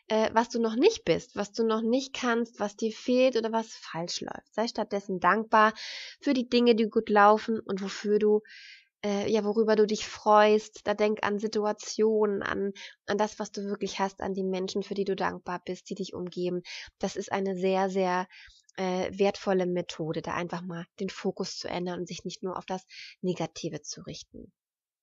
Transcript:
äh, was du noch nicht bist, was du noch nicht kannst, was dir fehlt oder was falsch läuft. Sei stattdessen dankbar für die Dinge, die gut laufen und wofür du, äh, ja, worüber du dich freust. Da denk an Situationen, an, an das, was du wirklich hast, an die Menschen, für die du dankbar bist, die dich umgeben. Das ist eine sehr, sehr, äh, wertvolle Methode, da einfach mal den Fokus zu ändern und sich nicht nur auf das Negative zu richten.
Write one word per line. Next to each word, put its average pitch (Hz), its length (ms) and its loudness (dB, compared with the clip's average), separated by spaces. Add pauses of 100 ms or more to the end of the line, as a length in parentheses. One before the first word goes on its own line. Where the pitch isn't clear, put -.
äh, 220 260 2
was 233 160 2
du 240 100 -4
noch 226 160 0
nicht 359 300 4
bist, 170 300 -2
was 202 160 -6
du 226 120 -2
noch 220 180 2
nicht 254 320 0
kannst, 233 460 -2
was 202 160 -4
dir 220 160 -2
fehlt 247 460 2
oder 220 140 -2
was 226 160 0
falsch - 540 -8
läuft. - 320 -14
Sei 226 140 -2
stattdessen 202 520 -4
dankbar 214 540 4 (460)
für 285 140 0
die 247 160 -2
Dinge, 240 260 6
die 214 140 2
gut 220 200 -2
laufen 214 500 6
und 196 220 -6
wofür 202 380 0
du, 214 220 4 (640)
äh, 202 280 0
ja, 214 140 4
worüber 214 320 4
du 214 100 6
dich 214 180 -2
freust. 214 800 4
Da 208 100 2
denk 208 320 0
an 202 140 0
Situationen, 214 1040 0
an, 196 300 -2 (320)
an 202 120 -2
das, 208 220 -2
was 208 140 -8
du 202 100 -8
wirklich 202 360 -6
hast, 196 220 -2
an 196 120 -4
die 190 100 -4
Menschen, 190 400 -2
für 196 120 -8
die 202 100 -2
du 196 100 -2
dankbar 180 480 -4
bist, - 260 -10
die 190 60 -8
dich 190 180 -10
umgeben. 180 480 -6 (380)
Das 196 160 -4
ist 196 160 -8
eine 196 240 -2
sehr, 190 340 0
sehr, 185 380 -2 (480)
äh, 185 420 -2
wertvolle 196 480 0
Methode, 170 560 -4
da - 120 -8
einfach 175 280 -6
mal 175 240 -10 (140)
den 190 100 -4
Fokus - 480 -6
zu - 100 -10
ändern 180 340 -4
und 175 60 -8
sich - 180 -12
nicht - 180 -12
nur 185 140 -4
auf 180 80 -10
das 185 200 -8 (360)
Negative 170 600 -4
zu - 200 -14
richten. - 500 -16 (520)